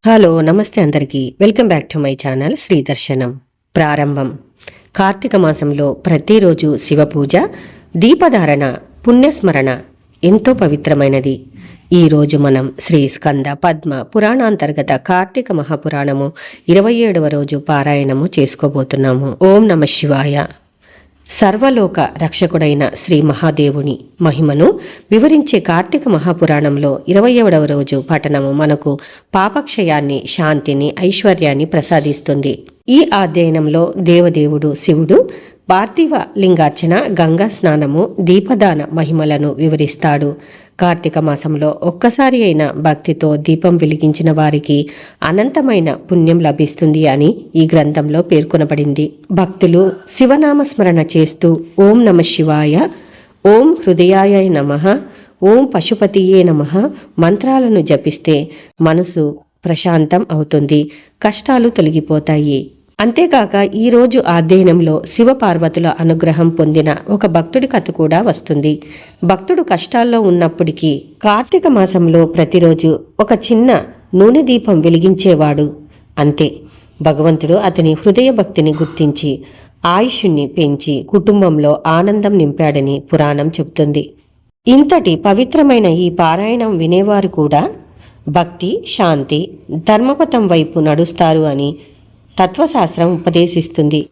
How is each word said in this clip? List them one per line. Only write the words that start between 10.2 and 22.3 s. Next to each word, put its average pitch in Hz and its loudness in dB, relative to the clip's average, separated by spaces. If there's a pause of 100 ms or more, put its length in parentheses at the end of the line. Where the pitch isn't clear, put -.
ఎంతో 214 2
పవిత్రమైనది. 143 0 (520)
ఈ 170 6
రోజు 147 2
మనం 135 0
శ్రీ 143 0
స్కంద 139 -4
పద్మ 156 -4
పురాణాంతర్గత 208 -2
కార్తీక 185 -2
మహాపురాణము 143 -4 (380)
ఇరవై 196 2
ఏడవ 202 0
రోజు 143 -4
పారాయణము 143 -2 (120)
చేసుకోబోతున్నాము. 135 -2
ఓం 202 6
నమ 160 2
శివాయ. 143 -2 (840)
సర్వలోక 214 0
రక్షకుడైన 156 -2 (160)